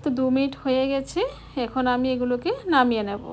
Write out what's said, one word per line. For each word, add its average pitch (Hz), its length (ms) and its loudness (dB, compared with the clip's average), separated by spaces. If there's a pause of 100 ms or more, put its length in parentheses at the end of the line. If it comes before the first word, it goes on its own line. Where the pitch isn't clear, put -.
তো - 60 -2 (100)
দু 262 80 2 (100)
মিনিট 269 180 2 (100)
হয়ে 262 280 2
গেছে, 277 300 -2 (440)
এখন 240 180 -2 (120)
আমি 254 200 0
এগুলোকে 247 360 0 (220)
নামিয়ে 240 360 4
নেব। 208 240 -6